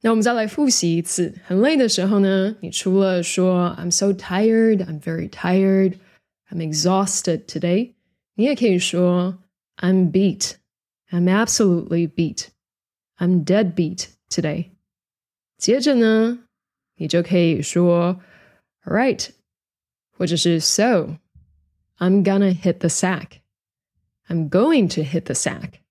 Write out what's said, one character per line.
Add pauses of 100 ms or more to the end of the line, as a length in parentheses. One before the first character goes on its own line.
那
我
们
再
来
复
习
一
次， (100)
很
累
的
时
候
呢，
你
除
了
说，
"I'm
so
tired,
I'm
very
tired, (540)
I'm
exhausted
today," (420)
你
也
可
以
说， (400)
"I'm
beat, (580)
I'm
absolutely
beat, (680)
I'm
dead
beat (240)
today." (920)
接
着
呢， (520)
你
就
可
以
说， (640)
"All
right," (840)
或
者
是，
"So, (800)
I'm
gonna
hit
the
sack. (880)
I'm
going
to
hit
the
sack. (100)